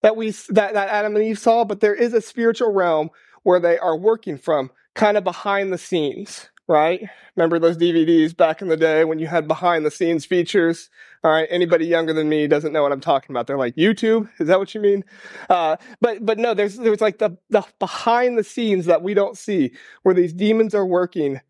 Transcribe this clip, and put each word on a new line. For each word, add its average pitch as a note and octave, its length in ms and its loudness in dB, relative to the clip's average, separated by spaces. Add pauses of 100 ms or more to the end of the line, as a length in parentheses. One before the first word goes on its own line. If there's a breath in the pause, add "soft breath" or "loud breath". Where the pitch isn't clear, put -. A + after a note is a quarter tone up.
that A3 140 4
we, A3 140 -4 (180)
that, G3+ 240 0
that G3 160 -2
Adam G#3 260 -2
and G#3+ 80 2
Eve A3 140 -2
saw, A#3 260 2
but G3+ 160 -6
there G#3 140 2
is A#3+ 220 -2
a A3 60 2
spiritual A3+ 520 -2
realm E3 380 0 (320 soft breath)
where F3+ 160 4
they E3+ 180 2
are E3 180 -2
working G3+ 400 -2
from, C#3 360 -2 (240)
kind G#3 200 2
of G3+ 80 0
behind G3 480 -4
the F3+ 60 -6
scenes, - 720 -6 (180)
right? E3+ 400 0 (280 loud breath)
Remember E3 240 0
those E3 180 2
D E3+ 140 2
V E3 140 2
Ds E3 280 2
back D#3+ 300 0
in F#3+ 40 -8
the E3 80 0
day D#3+ 280 2
when D#3+ 160 -2
you D#3+ 80 -6
had D#3 200 -2
behind D#3+ 380 0
the D3+ 60 0
scenes E3 340 -2
features? E3+ 640 0 (340 loud breath)
All D#3 60 4
right, D#3+ 220 2
anybody E3+ 340 2
younger E3 280 0
than D#3 160 0
me D3+ 180 0
doesn't D3+ 260 0
know D#3 80 0
what C#3+ 100 0
I'm C#3 80 -4
talking C#3 320 -2
about. A#2+ 140 -4
They're C#3 140 -4
like, B2 160 -4
"YouTube? G#3+ 520 0 (120)
Is D#3 80 -2
that F#3 100 4
what F#3+ 160 -4
you G#3+ 80 -8
mean?" G3+ 220 2 (480 loud breath)
Uh, E3 260 0 (220 loud breath)
but, A3+ 260 -2
but A3 140 -2
no, A#3 160 0
there's, G3+ 220 -2
there's, A3 220 0
like, G#3+ 200 -2
the, F#3+ 180 -4 (140)
the G#3 120 2 (140)
behind A#3+ 640 0
the G#3 40 -2
scenes G3 440 -2
that E3+ 160 2
we G3+ 100 -4
don't G3 240 0
see, E3+ 340 -2 (300 loud breath)
where F#3 140 2
these F3 180 2
demons G#3+ 400 0
are G3+ 100 0
working F3 680 -2